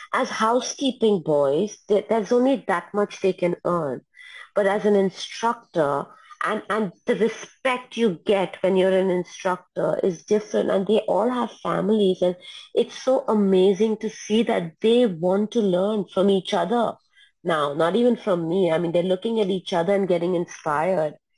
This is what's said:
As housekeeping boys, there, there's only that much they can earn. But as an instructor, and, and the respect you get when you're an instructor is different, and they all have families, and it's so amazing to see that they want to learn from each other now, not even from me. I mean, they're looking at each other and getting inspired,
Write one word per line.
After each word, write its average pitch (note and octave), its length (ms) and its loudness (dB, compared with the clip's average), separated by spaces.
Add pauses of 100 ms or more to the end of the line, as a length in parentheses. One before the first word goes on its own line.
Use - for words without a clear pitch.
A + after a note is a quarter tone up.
(140)
As B3 160 -2
housekeeping A3+ 920 0
boys, D3 540 0 (120)
there, G3+ 200 2
there's A3 240 -2
only B3 360 2
that F3 260 -4
much G#3 260 -4
they F#3 140 0
can F3 220 -2 (100)
earn. D#3+ 340 -2 (540)
But G3+ 120 0
as G3 200 0
an G#3 100 4
instructor, F#3+ 1080 -2 (380)
and, G3+ 260 -4
and G3+ 220 -2 (140)
the A#3+ 100 0
respect A#3+ 800 -4
you G#3+ 280 0
get F#3+ 380 0
when F#3+ 140 2
you're F#3+ 200 4
an F#3 140 2
instructor F3 920 -4
is F3+ 220 -2
different, G#3+ 460 -2
and F#3+ 160 0
they G#3 140 2
all F#3 300 0
have A#3+ 220 -4 (100)
families, F#3 600 0
and F3+ 140 0 (380)
it's - 260 -2
so C4 280 0
amazing G3+ 720 2
to A3 120 -6
see G#3+ 340 -2
that F#3 360 -2
they A#3+ 260 4
want F#3 460 -2
to A#3 80 0
learn G3 520 0
from F#3+ 180 2
each G3 240 0
other G3+ 400 0 (500)
now, D3+ 300 -2
not E3 220 0
even A#3+ 200 4
from F3 320 -2
me. F3+ 240 2
I D#3+ 60 2
mean, E3+ 140 -2
they're F3 100 2
looking F#3 380 -2
at F#3+ 100 0
each F#3 220 -4
other F3 220 0
and G3 140 0
getting F3 260 0
inspired, D#3+ 800 -2 (240)